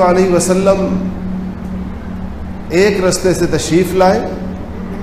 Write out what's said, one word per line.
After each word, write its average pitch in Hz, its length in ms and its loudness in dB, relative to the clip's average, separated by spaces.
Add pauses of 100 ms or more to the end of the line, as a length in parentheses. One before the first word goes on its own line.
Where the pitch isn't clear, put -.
علیہ 185 240 4
وسلم 190 520 2 (1900)
ایک 196 260 4
رستے 180 280 2
سے 175 120 2 (120)
تشریف 180 360 2
لائے 185 260 4 (840)